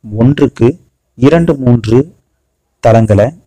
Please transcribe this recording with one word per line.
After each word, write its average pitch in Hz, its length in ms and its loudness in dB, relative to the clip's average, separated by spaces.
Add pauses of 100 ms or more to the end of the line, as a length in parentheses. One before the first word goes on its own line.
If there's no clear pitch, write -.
(160)
ஒன்றுக்கு 127 640 -2 (360)
இரண்டு, 143 420 0
மூன்று 120 580 -2 (640)
தளங்களை 113 540 0 (140)